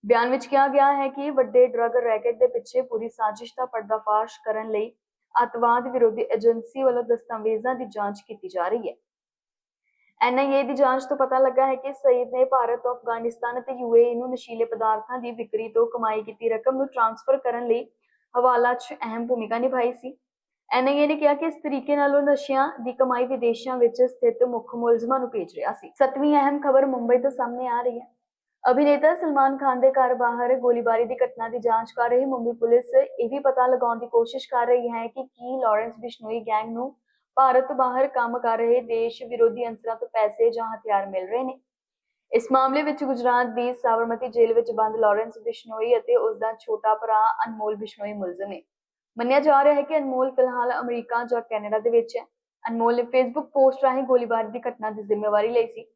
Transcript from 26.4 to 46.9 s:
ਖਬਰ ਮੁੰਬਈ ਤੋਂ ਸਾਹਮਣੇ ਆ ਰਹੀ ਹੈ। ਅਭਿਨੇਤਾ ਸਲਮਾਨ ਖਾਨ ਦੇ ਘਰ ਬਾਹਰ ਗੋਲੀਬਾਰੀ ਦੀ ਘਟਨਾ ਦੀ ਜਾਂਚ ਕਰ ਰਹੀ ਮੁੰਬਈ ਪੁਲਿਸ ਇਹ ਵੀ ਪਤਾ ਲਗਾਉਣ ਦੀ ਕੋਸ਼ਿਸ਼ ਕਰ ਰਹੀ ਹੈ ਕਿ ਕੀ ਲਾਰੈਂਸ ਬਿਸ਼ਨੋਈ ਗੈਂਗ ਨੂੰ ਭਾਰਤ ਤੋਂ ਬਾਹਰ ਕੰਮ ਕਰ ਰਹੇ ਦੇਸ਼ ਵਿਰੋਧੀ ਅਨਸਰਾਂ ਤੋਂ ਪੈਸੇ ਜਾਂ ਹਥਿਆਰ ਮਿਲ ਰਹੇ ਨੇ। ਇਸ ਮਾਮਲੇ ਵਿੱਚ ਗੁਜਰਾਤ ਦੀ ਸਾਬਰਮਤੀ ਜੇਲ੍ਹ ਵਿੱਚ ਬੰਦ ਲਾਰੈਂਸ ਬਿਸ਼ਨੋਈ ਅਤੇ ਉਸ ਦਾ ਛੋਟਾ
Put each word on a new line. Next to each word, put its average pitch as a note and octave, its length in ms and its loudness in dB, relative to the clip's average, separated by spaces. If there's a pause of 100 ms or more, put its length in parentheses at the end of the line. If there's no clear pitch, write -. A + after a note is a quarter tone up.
ਖਬਰ C4+ 260 4
ਮੁੰਬਈ B3 320 2
ਤੋਂ C4+ 120 0
ਸਾਹਮਣੇ B3 380 -6
ਆ A#3+ 140 -2
ਰਹੀ A#3+ 180 -4
ਹੈ। - 60 -20 (580)
ਅਭਿਨੇਤਾ C#4+ 500 4
ਸਲਮਾਨ C#4 440 2
ਖਾਨ C4 220 0
ਦੇ C4 120 6
ਘਰ B3+ 220 2
ਬਾਹਰ A#3+ 420 0
ਗੋਲੀਬਾਰੀ A#3 480 2
ਦੀ A#3+ 200 -6
ਘਟਨਾ A3+ 240 -8
ਦੀ A#3 100 -8
ਜਾਂਚ A3+ 340 -2
ਕਰ A#3 180 0
ਰਹੀ B3 140 2
ਮੁੰਬਈ B3 340 -4
ਪੁਲਿਸ A#3+ 360 2
ਇਹ A#3+ 340 2
ਵੀ C4+ 120 -6
ਪਤਾ C4 260 2
ਲਗਾਉਣ A#3+ 320 0
ਦੀ A#3 100 -10
ਕੋਸ਼ਿਸ਼ A#3 420 0
ਕਰ A#3+ 160 0
ਰਹੀ A#3+ 220 2
ਹੈ A#3 180 -6
ਕਿ C4 160 -12
ਕੀ B3+ 380 -10
ਲਾਰੈਂਸ A3+ 400 0
ਬਿਸ਼ਨੋਈ A3+ 460 -10
ਗੈਂਗ A3 240 -2
ਨੂੰ B3 240 -8 (420)
ਭਾਰਤ C4 320 4
ਤੋਂ D4 80 -6
ਬਾਹਰ B3+ 300 0
ਕੰਮ B3 320 -2
ਕਰ A3+ 200 -2
ਰਹੇ A#3 220 2
ਦੇਸ਼ A#3 420 -4
ਵਿਰੋਧੀ A#3 440 0
ਅਨਸਰਾਂ A3+ 300 -8
ਤੋਂ A#3 120 -8
ਪੈਸੇ A3 420 0
ਜਾਂ A3+ 160 -6
ਹਥਿਆਰ G#3+ 400 -2
ਮਿਲ F#3+ 220 -6
ਰਹੇ A#3 140 -2
ਨੇ। C4 160 -8 (760)
ਇਸ A#3 200 0
ਮਾਮਲੇ C4 300 2
ਵਿੱਚ D4 220 -4
ਗੁਜਰਾਤ B3 500 0
ਦੀ A#3+ 180 -2
ਸਾਬਰਮਤੀ A#3 560 -2
ਜੇਲ੍ਹ A3+ 260 2
ਵਿੱਚ A#3 180 2
ਬੰਦ A3 240 0
ਲਾਰੈਂਸ A3 480 2
ਬਿਸ਼ਨੋਈ A3+ 540 -2
ਅਤੇ A#3 180 0
ਉਸ A3 220 0
ਦਾ A3 220 -2
ਛੋਟਾ A3 340 0